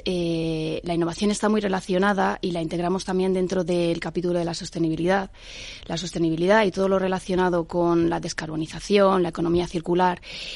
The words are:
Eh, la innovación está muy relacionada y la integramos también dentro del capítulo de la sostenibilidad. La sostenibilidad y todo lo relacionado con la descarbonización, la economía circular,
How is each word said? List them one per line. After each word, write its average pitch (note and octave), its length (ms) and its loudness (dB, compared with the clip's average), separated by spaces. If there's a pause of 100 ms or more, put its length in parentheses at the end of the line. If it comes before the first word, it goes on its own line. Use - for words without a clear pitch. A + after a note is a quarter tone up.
Eh, E3 800 -2
la F3 100 -2
innovación E3+ 380 0
está G#3 180 0
muy G#3+ 120 4
relacionada G3 800 0
y F#3+ 100 -2
la E3+ 100 -2
integramos F3 440 -2
también F#3 280 0
dentro F#3 300 0
del E3+ 360 0
capítulo F3 380 -2
de E3+ 80 0
la E3+ 80 -4
sostenibilidad. E3 800 0 (560)
La E3 100 -6
sostenibilidad E3+ 640 2
y G3 60 2
todo F#3+ 180 0
lo F#3+ 120 2
relacionado F#3 680 0
con E3+ 460 2
la E3 80 -2
descarbonización, E3 1040 0
la E3 60 0
economía E3+ 360 0
circular, F3+ 560 0 (340)